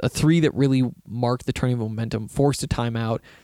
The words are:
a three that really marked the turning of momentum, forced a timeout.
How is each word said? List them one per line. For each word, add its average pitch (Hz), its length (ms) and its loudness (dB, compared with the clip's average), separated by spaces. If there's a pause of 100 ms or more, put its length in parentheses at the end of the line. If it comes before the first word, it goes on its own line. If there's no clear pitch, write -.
a - 40 0
three 165 320 2
that 156 140 2
really 131 280 2 (240)
marked 120 400 -2
the 127 60 -2
turning 127 220 0
of 120 60 -2
momentum, 110 480 -4
forced 139 340 2
a 147 60 -6
timeout. 117 520 -2 (240)